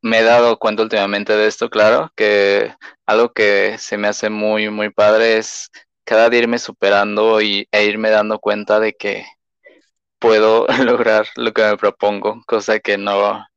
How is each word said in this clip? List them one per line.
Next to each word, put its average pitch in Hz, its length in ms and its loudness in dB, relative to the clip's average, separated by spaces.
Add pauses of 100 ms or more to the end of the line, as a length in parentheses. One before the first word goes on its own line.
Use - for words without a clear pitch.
me 113 180 0
he 113 40 2
dado 117 360 4
cuenta 110 240 -2
últimamente 104 520 -2
de 107 120 2
esto, 113 220 -4
claro, 117 460 2
que 104 600 0 (300)
algo 113 280 0
que 101 460 0
se - 180 -10
me 104 100 -4
hace 107 220 -4
muy, 107 400 -4
muy 107 220 -6
padre 110 460 2
es - 340 -8 (340)
cada 113 240 4
día 120 120 2
irme 117 180 -2
superando 104 840 0
y, 101 300 -4
e 107 140 2
irme 110 260 -2
dando 107 280 0
cuenta 107 400 -2
de 110 160 -2
que - 300 -10 (920)
puedo 110 480 4
<laughs> 131 180 0
lograr 113 420 0 (100)
lo 117 160 -4
que 110 100 0
me 107 140 0
propongo, 104 680 -2
cosa 107 320 -2
que 101 180 -4
no 101 480 -2 (120)